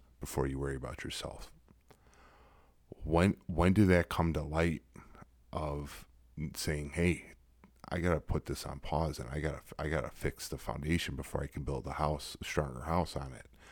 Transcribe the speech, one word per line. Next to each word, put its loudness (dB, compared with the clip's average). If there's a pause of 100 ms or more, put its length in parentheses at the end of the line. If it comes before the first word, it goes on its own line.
(200)
before 0
you -2
worry -2
about -8
yourself. -8 (1500)
When, 4 (100)
when 4
did 8
that 8
come 2
to 0
light 2 (680)
of -4 (480)
saying, -2
"Hey, 2 (580)
I 0
gotta 2
put -2
this -6
on -8
pause 0
and -8
I -4
gotta, -2 (180)
I -2
gotta 0
fix -6
the -6
foundation 0
before -4
I -4
can -6
build -4
a -4
house, 0
a -8
stronger -2
house 0
on -6
it"? -16 (260)